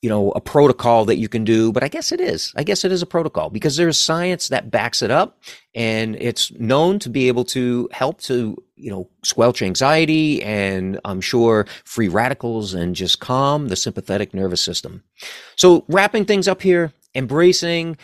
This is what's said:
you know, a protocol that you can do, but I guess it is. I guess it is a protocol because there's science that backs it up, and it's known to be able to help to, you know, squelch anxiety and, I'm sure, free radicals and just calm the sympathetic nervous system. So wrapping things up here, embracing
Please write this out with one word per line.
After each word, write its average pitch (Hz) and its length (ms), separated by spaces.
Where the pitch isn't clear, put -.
you 120 60
know, 104 220
a - 100
protocol 123 640
that 110 140
you 110 100
can 110 160
do, 113 280
but 123 120
I 147 40
guess - 220
it 359 100
is. - 360
I 185 60
guess 196 220
it 185 80
is 180 100
a 175 40
protocol 156 440
because 135 260
there's 165 220
science 175 500
that 117 220
backs 117 320
it 110 80
up, 156 280
and 110 420
it's - 360
known 156 480
to 131 100
be 127 180
able 123 160
to 123 480
help 139 300
to, 120 340
you - 140
know, 92 200
squelch - 380
anxiety 151 840
and, 98 600
I'm 95 160
sure, 113 460
free 113 240
radicals 113 640
and 87 240
just 90 240
calm 139 480
the 92 80
sympathetic 101 560
nervous 95 300
system. 87 400
So 175 320
wrapping 202 360
things 196 240
up 185 140
here, 175 320
embracing 165 880